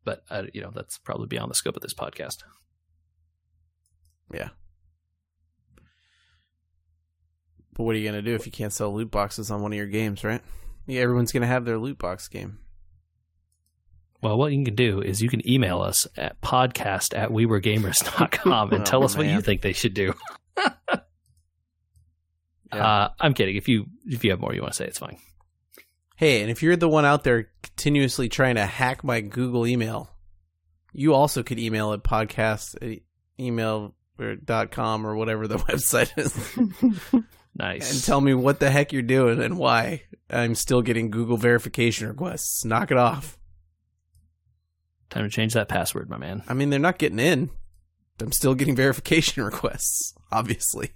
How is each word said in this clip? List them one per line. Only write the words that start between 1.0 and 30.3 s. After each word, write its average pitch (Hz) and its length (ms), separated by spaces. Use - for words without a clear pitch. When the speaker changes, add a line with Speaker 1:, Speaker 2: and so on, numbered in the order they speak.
Speaker 1:
beyond 58 240
the - 40
scope - 200
of - 60
this - 140
podcast. - 420
Speaker 2:
Yeah. - 180
But 117 120
what 113 100
are 110 40
you 107 80
gonna 104 140
do 113 140
if 107 100
you 110 60
can't 104 220
sell 104 200
loot 110 160
boxes 104 400
on 104 120
one 104 100
of 104 60
your 104 100
games, 104 360
right? 110 180
Yeah, 127 160
everyone's 123 300
gonna 120 160
have 123 180
their 113 120
loot 131 200
box 90 300
game. 98 320
Speaker 1:
Well, 110 160
what 147 140
you 139 140
can 104 100
do 107 260
is 95 200
you 117 80
can 120 200
email 98 320
us 95 240
at - 240
podcast 127 760
at 110 140
we 113 140
were 107 160
gamers 104 420
dot - 140
com 107 400
and 98 100
Speaker 2:
<laughs> - 0
Oh, - 20
Speaker 1:
tell 131 220
us 131 100
what 151 120
you 151 60
Speaker 2:
man. 135 80
Speaker 1:
think 98 200
they 98 120
should 104 200
do. 95 200
<laughs> 392 160
Speaker 2:
Yeah. 104 140
Speaker 1:
Uh, 104 240
I'm 147 140
kidding. 98 220
If 104 120
you, 113 200
if 131 180
you 107 60
have 92 100
more - 140
you 50 80
wanna - 120
say, - 120
it's - 140
fine. - 180
Speaker 2:
Hey, 135 240
and 107 100
if 113 100
you're 165 140
the 170 120
one 156 160
out 147 200
there 117 260
continuously 139 680
trying 131 260
to 104 100
hack 127 380
my 117 180
Google 120 440
email, 113 460